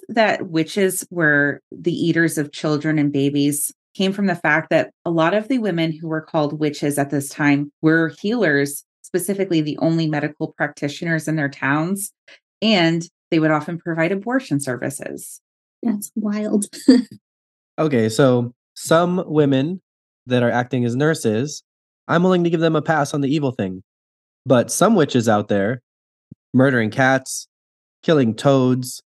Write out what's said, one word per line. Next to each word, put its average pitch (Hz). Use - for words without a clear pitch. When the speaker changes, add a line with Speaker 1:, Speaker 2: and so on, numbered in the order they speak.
Speaker 1:
that 214
witches 180
were 147
the 165
eaters 165
of 147
children 156
and 147
babies 143
came 190
from 202
the 170
fact 156
that 160
a 170
lot 165
of 214
the 262
women 170
who 156
were 156
called 151
witches 147
at 143
this 139
time 143
were 160
healers, 156
specifically 185
the 147
only 165
medical 151
practitioners 156
in 156
their 143
towns, 156
and 170
they 165
would 156
often 156
provide 165
abortion 220
services. -
Speaker 2:
That's 208
wild. 214
<laughs> 254
Speaker 3:
Okay, 127
so 123
some 175
women 147
that 123
are 117
acting 123
as 117
nurses, 147
I'm 160
willing 185
to 170
give 165
them 160
a 151
pass 147
on 147
the 139
evil 143
thing. 95
But 120
some 208
witches 135
out 104
there, 104
murdering 123
cats, 131
killing 131
toads 127